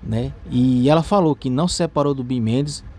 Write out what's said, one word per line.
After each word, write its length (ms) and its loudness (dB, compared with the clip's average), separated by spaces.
né? 300 -4
E 380 2
ela 140 4
falou 320 2
que 160 -6
não 180 0
se 60 -4
separou 400 0
do 100 -6
Bim 160 -4
Mendes 420 -2